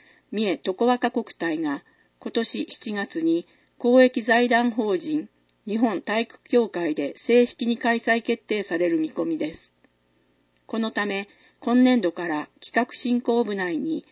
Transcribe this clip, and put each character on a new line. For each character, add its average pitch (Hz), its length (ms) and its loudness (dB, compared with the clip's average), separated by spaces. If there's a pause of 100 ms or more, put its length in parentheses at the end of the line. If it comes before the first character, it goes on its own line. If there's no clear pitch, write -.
(320)
三 208 160 -2
重 175 140 -2
常 196 240 -2
若 247 260 0
国 233 140 -4
体 165 340 -6
が、 143 240 -4 (340)
今 - 160 -12
年 220 340 -4
七 - 260 -8
月 196 280 -6
に 165 260 0 (300)
公 247 240 6
益 247 220 4
財 240 260 2
団 240 220 2
法 214 260 0
人 156 320 -4 (400)
日 208 80 -2
本 220 240 0
体 220 220 -2
育 - 220 -14
協 240 220 2
会 165 280 -4
で 143 200 -4
正 240 300 4
式 240 220 -6
に 233 100 -2
開 233 220 0
催 233 240 0
決 233 200 -4
定 214 200 -4
さ 170 160 -4
れ 175 100 2
る 165 80 0
見 156 140 -2
込 165 140 -4
み 165 120 -4
で 156 160 -6
す。 - 180 -18 (960)
こ 220 140 -6
の 220 100 -2
た 208 160 -2
め、 196 240 -4 (300)
今 247 240 4
年 254 180 6
度 175 100 0
か 175 160 -8
ら 151 220 -4 (100)
企 - 280 -2
画 - 80 -16
振 240 260 0
興 233 220 2
部 208 100 -4
内 180 240 -4
に 160 340 -4